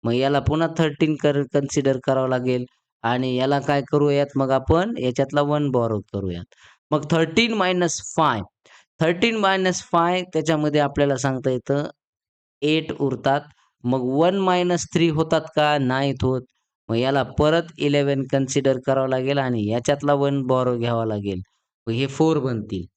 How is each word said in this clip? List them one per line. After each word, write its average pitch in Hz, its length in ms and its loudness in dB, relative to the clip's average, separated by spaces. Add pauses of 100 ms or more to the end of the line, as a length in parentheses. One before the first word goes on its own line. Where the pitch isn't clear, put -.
मग 120 80 0
याला 135 280 2
पुन्हा 156 280 0 (100)
थर्टीन 156 440 2
कर-, 143 320 2
कन्सिडर 139 520 0
करावं 131 220 2
लागेल 127 360 0 (400)
आणि 127 300 0
याला 135 260 2
काय 139 220 0 (100)
करूयात 143 440 2
मग 135 140 0
आपण? 160 480 2
याच्यातला 139 440 0
वन 147 280 0
बॉरो 113 300 0 (120)
करूयात. 90 420 -6 (360)
मग 147 200 0
थर्टीन 165 440 2
मायनस 180 460 0 (160)
फाय, 139 240 2 (600)
थर्टीन 185 360 2
मायनस 190 460 0 (100)
फाय 175 300 2 (100)
त्याच्यामध्ये 151 480 2
आपल्याला 143 360 2
सांगता 131 340 -2
येतं 139 360 -2 (760)
एट 156 300 0
उरतात. 135 480 0 (440)
मग 127 160 0 (180)
वन 180 200 2
मायनस 180 560 0
थ्री 165 140 2
होतात 160 380 0 (100)
का? 151 220 2
नाहीत 135 440 -2
होत. 131 200 0 (460)
मग 113 80 -2
याला 131 260 2 (160)
परत 160 400 2
इलेवन 143 440 0 (100)
कन्सिडर 135 540 0
करावं 135 220 0
लागेल 131 300 -2
आणि 123 320 -2
याच्यातला 143 440 0
वन 139 320 0
बॉरो 127 320 2
घ्यावा 117 280 -2
लागेल. 101 340 -4 (460)
मग 113 60 -4
हे 127 140 -2
फोर 156 320 -2
बनतील 110 480 -6 (100)